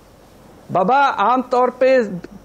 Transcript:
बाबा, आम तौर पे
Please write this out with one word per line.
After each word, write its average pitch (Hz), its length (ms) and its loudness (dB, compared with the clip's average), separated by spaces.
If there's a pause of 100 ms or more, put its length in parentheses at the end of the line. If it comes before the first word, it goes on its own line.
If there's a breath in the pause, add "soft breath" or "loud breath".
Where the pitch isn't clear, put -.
(720)
बाबा, 190 260 0
आम 254 440 0
तौर 247 280 0
पे 262 280 2 (480)